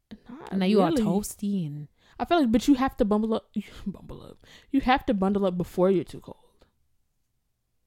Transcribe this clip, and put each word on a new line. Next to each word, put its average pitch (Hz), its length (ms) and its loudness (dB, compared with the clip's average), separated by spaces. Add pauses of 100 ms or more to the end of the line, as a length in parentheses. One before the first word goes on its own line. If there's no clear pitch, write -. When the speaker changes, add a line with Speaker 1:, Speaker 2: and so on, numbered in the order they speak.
(300)
Speaker 1:
Not 277 220 -14
Speaker 2:
And 190 100 -2
now 185 40 2
you 196 160 4
all 180 100 4
Speaker 1:
really. 262 120 0
Speaker 2:
toasty 202 640 -2
and 147 220 -12 (300)
Speaker 1:
I - 40 -2
feel 349 160 2
like, 240 140 2
but 247 160 2
you 277 60 8
have 262 200 -2
to - 100 2
bundle 214 280 0
up. - 160 -6
<laughs> - 40 -20
You 208 100 -6 (220)
bundle - 380 -12
up. - 140 -20 (340)
You 269 80 4
have 269 280 2
to 262 60 2
bundle 196 320 0
up 180 120 0
before 180 340 0
you're 170 140 0
too - 160 -16
cold. - 160 -20 (1500)